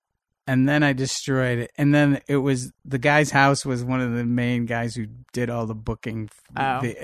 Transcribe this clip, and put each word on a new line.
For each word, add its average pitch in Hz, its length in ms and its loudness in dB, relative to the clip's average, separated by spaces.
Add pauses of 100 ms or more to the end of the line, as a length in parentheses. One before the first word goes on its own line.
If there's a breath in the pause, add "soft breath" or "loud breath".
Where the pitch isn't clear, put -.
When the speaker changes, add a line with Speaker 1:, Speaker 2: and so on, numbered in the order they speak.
(460)
Speaker 1:
And 131 220 4
then 147 160 2
I 143 80 4
destroyed 127 680 -2
it. 120 180 -6
And 143 160 4
then 143 360 4
it 143 80 2
was, 131 340 0 (140)
the 135 140 -4
guy's 147 340 2
house 139 340 4
was 123 160 -2
one 127 180 -2
of 123 140 -2
the 120 100 -2
main 120 420 0
guys 117 280 -4
who 113 120 -6 (260)
did 120 180 -2
all 117 160 -4
the 110 80 -6
booking. 110 560 -8
f- - 260 -20
Speaker 2:
Oh. 131 300 -2
Speaker 1:
the, 117 180 -6